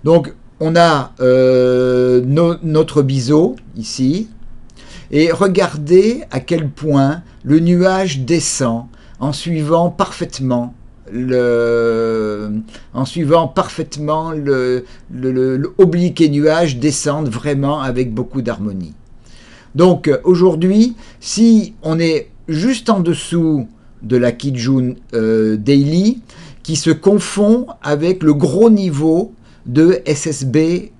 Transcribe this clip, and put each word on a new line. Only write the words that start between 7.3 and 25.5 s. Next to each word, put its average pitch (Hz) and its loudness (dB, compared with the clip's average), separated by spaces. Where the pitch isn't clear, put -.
le 147 2
nuage 180 0
descend 123 -2
en 143 -4
suivant 165 -2
parfaitement 127 -6
le, 117 0
en 131 -4
suivant 165 0
parfaitement 156 -6
le, 127 -2
le, 127 -6
le, 131 0
le - -4
oblique 175 2
et 156 4
nuage 151 0
descendent 143 -2
vraiment 139 -4
avec 123 -4
beaucoup 123 -6
d'harmonie. 95 -8
Donc, 165 2
euh, 139 2
aujourd'hui, 185 2
si 220 2
on 160 -2
est 160 -2
juste 190 -2
en 196 2
dessous 160 -2
de 117 0
la 120 2
Kijun, 127 -2
euh, 110 0